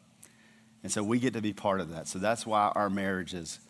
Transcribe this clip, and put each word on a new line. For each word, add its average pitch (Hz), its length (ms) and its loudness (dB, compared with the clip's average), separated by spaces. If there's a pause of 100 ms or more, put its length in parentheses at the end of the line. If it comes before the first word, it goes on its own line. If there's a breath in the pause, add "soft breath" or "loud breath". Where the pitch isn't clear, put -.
(840 loud breath)
And 98 80 -6
so 107 120 0
we 113 160 2
get 120 160 0
to 110 80 -4
be 107 100 0
part 98 280 0
of 80 100 -4
that. 82 180 -10
So 92 100 -6
that's 110 280 0
why 104 280 4
our 101 140 2
marriages 92 800 -2